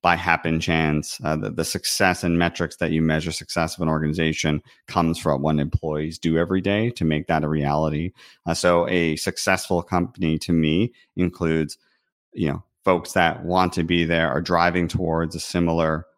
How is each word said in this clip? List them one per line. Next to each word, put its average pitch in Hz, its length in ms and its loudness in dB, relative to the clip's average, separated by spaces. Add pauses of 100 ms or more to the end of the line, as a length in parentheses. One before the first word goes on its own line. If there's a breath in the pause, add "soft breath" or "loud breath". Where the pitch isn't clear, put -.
by 85 140 4
happen 82 440 0
chance. 78 640 0
Uh, 78 120 0
the, 62 140 -4
the 80 140 -4
success - 580 0
and 85 160 2
metrics 85 380 -2
that 85 160 -2
you 80 80 2
measure 78 320 0
success - 420 -4
of 90 60 -14
an 82 80 0
organization 78 720 0 (240 soft breath)
comes 85 320 0
from 69 220 0
what 76 180 0
employees 78 600 -4
do 80 180 0
every 87 240 0
day 104 300 0
to 85 160 -4
make 76 220 0
that 78 160 2
a 76 40 -2
reality. 76 640 0 (320 loud breath)
Uh, 82 80 -4
so 85 360 2
a 82 280 2
successful 92 640 -2
company 85 580 0
to - 120 -4
me 82 400 2 (240 soft breath)
includes, 80 600 -2 (560)
you 78 140 -2
know, 82 140 -6 (220)
folks 90 300 0
that 85 320 2
want 90 260 2
to 87 100 -2
be 85 220 2
there, 82 260 2
are 73 120 0
driving 87 440 2
towards 82 480 -2
a 82 60 -8
similar 82 680 0 (120)